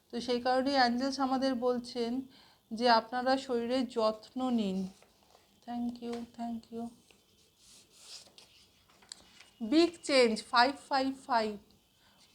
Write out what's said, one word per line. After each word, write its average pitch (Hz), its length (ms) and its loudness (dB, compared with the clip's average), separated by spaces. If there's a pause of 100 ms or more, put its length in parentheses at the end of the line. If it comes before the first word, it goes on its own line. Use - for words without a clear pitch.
(120)
তো 233 100 -6
সেই 240 200 -2
কারণেই 262 320 2
অ্যাঞ্জেলস 262 460 2
আমাদের 262 360 0
বলছেন 247 680 -2 (520)
যে 233 160 2
আপনারা 247 480 2
শরীরের 254 500 -2
যত্ন 233 640 -2
নিন। 196 380 0 (800)
Thank 240 260 -6 (100)
you, 233 100 -8
thank 233 640 -10
you। 233 140 -8 (2750)
বিগ 302 280 4 (140)
চেঞ্জ, 247 400 4
ফাইভ 254 320 4 (140)
ফাইভ 269 240 0 (140)
ফাইভ। 220 300 0 (760)